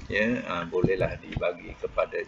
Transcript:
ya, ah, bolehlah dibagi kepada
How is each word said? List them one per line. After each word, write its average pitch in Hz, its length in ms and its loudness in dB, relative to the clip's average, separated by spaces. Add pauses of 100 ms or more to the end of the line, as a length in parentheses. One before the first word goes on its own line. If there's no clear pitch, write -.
ya, 110 400 2
ah, 87 160 -2
bolehlah 87 560 2
dibagi 87 560 -4
kepada 87 400 -2 (120)